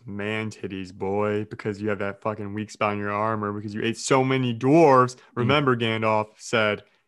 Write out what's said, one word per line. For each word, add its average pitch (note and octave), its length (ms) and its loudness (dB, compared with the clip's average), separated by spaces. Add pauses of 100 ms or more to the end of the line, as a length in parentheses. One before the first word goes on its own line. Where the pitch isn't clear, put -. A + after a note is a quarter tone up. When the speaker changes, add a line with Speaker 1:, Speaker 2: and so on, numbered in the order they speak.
Speaker 1:
man G#2+ 460 -6
titties, F#2+ 420 -10
boy? G#2 520 -2
Because G#2+ 360 -8
you G#2+ 60 -4
have G2+ 120 -2
that G2+ 220 -8
fucking G#2+ 320 -8
weak G#2+ 160 -8
spot G#2 240 -2
in G#2 60 -6
your G#2 120 -6
arm, G#2+ 340 -2
or G#2 80 -4
because G#2 200 -10
you A2 100 -6
ate A2+ 140 -2
so C3+ 280 2
many C3 280 0
dwarves." C3 600 6
Speaker 2:
Mm. - 40 -20 (160)
Speaker 1:
Remember, C3 420 2
Gandalf A2 580 0
said, G#2+ 480 0 (240)